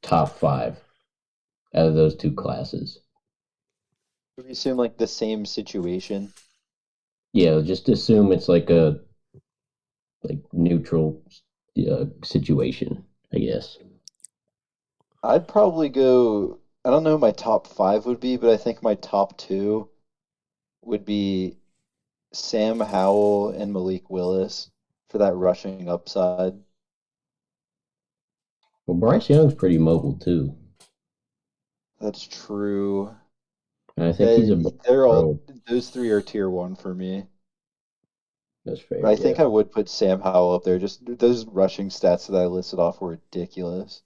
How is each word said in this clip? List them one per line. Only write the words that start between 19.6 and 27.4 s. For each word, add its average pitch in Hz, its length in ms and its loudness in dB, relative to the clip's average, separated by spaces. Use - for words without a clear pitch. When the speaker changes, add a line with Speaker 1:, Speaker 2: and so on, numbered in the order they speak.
Speaker 2:
would 110 240 -6
be 98 520 -4
Sam 113 480 -4
Howell 101 680 0
and 101 240 -8
Malik 92 360 -6
Willis 95 600 -4
for 107 100 -6
that 98 160 2
rushing 92 540 -2
upside. 92 640 -2